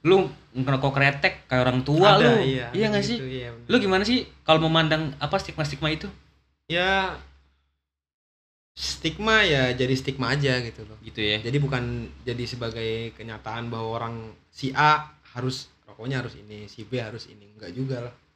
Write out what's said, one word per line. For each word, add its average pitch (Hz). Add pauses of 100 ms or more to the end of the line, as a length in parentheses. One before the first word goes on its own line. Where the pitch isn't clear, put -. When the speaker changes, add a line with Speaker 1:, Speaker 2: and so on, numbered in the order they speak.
Speaker 1:
Lu 185 (240)
ngerokok 131
kretek 143 (100)
kayak 127
orang 127
tua 165
Speaker 2:
Ada, 214
Speaker 1:
lu. 240
Speaker 2:
iya, 127
Speaker 1:
Iya 196
Speaker 2:
ada 214
Speaker 1:
nggak 202
Speaker 2:
gitu, 208
Speaker 1:
sih? 240 (180)
Speaker 2:
iya, 123
bener. -
Speaker 1:
Lu 220
gimana 190
sih 247 (240)
kalau 160
memandang 160
apa 147
stigma-stigma 151
itu? 156 (580)
Speaker 2:
Ya, 185 (1600)
stigma 208
ya 135
jadi 127
stigma 131
aja 135
gitu 117
loh. 107
Speaker 1:
Gitu 113
ya. 107
Speaker 2:
Jadi 117
bukan 139 (380)
jadi 120
sebagai 113 (240)
kenyataan 113
bahwa 113
orang 117 (320)
si -
A 147 (220)
harus 127 (160)
rokoknya 123
harus 120
ini, 104
si 107
B 120
harus 113
ini, -
enggak -
juga 131
lah. 120 (220)